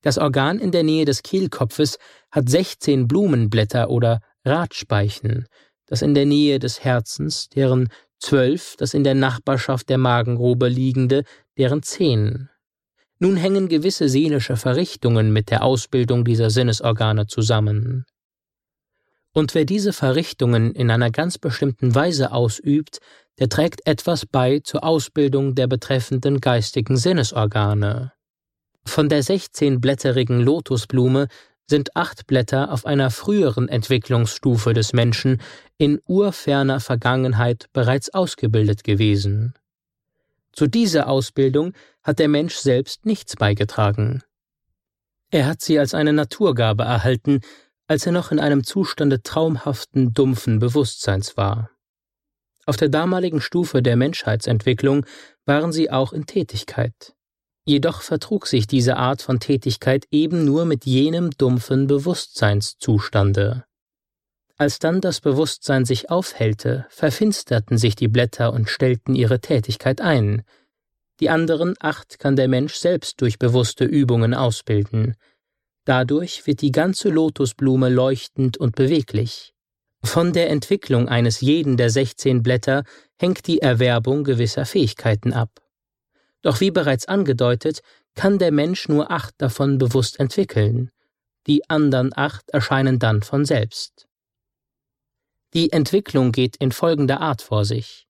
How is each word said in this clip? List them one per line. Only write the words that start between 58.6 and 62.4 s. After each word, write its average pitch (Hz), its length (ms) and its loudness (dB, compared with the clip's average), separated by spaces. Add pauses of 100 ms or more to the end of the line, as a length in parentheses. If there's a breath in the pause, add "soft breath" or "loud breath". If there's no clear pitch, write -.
diese 123 300 2
Art 127 260 -2
von 127 180 -2
Tätigkeit 131 680 -2
eben 160 340 0
nur 147 200 2
mit 151 200 -2
jenem 156 460 0
dumpfen 131 560 0
Bewusstseinszustande. 107 1800 0 (920)